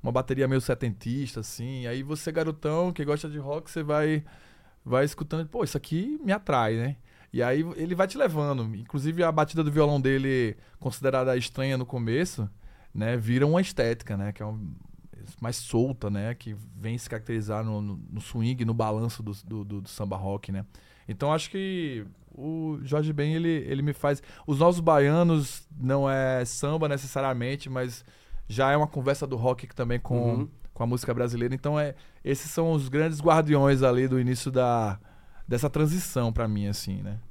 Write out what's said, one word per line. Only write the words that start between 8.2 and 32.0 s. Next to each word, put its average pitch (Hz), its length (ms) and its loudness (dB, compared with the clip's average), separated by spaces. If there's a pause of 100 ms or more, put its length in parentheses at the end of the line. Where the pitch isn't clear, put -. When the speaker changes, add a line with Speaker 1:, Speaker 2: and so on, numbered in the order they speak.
Speaker 1:
inclusive 143 480 -2
a 165 80 4
batida 156 320 2
do 151 80 2
violão 147 300 4
dele, 135 560 2 (240)
considerada 131 560 0
estranha 131 420 -2
no 127 80 -4
começo, 120 640 -2 (420)
né, 113 240 -2
vira 120 300 4
uma 165 140 4
estética, 117 560 0
né, 98 160 -4
que 95 100 -12
é 104 40 -8
um, 107 260 -8 (680)
mais 117 140 -4
solta, 117 560 0
né, 104 240 -2
que 107 220 -12 (200)
vem 113 220 -6
se - 100 -12
caracterizar 110 540 -4
no, 107 180 -2
no, 101 200 -6 (100)
no 107 100 -8
swing, 120 440 -2
no 113 100 0
balanço 113 480 -2
do, 107 80 -8 (140)
do, 104 200 -8
do, 101 180 -8
do - 60 -14
samba 98 280 -6
rock, 95 340 -6
né? 98 160 -4 (400)
Então 139 260 -2
acho 156 180 -2
que 175 540 -4 (360)
o 156 420 -4
Jorge 151 300 0
Ben, 147 220 0
ele, 165 140 2
ele 139 340 0
me 147 100 2
faz, 143 300 0 (240)
os 143 140 0
Novos 175 180 8
Baianos 160 880 6 (100)
não 135 320 2
é 131 360 2
samba 151 440 -2
necessariamente, 135 800 -2
mas 127 360 -6 (420)
já 135 240 2
é 147 60 6
uma 151 100 4
conversa 139 400 0
do 131 80 -4
rock 123 400 0
também 120 240 -2
com, 117 380 2
Speaker 2:
Uhum. 110 120 -2 (240)
Speaker 1:
com - 120 -6
a - 20 0
música 123 260 -2
brasileira. 120 420 0
Então, 147 260 -2
é, 147 160 -4 (280)